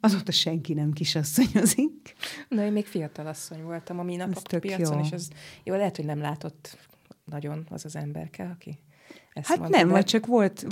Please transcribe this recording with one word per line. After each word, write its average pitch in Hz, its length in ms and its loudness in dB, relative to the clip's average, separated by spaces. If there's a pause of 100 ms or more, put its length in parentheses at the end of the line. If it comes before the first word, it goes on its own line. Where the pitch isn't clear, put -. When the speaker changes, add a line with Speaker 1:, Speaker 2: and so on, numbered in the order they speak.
Speaker 1:
azóta 196 320 4
senki 165 420 0
nem 151 180 2
kisasszonyozik. 185 1200 2 (340)
Speaker 2:
Na, 214 160 0
én 208 80 0
még 208 140 0
fiatal 151 400 -6
asszony 156 360 -12
voltam 170 360 -8
a 175 40 -6
minapok 180 340 -4
Speaker 1:
Ez - 60 -10
tök - 180 -2
Speaker 2:
piacon, 170 380 0
Speaker 1:
jó. 151 60 2
Speaker 2:
és 151 80 -2
az, 175 180 -8 (340)
jó, 180 100 -2
lehet, 196 220 0
hogy 156 80 -4
nem 147 160 -4
látott 151 580 -8 (460)
nagyon 151 460 -8
az 165 140 -10
az 151 120 -12
emberke, 156 480 -8 (100)
aki 151 240 -16 (540)
ezt 147 140 -8
Speaker 1:
Hát 339 120 0
Speaker 2:
mondta, 170 200 2
Speaker 1:
nem, 175 80 8
Speaker 2:
de 180 60 6
Speaker 1:
vagy 196 120 6
csak 220 220 2
volt, 214 460 2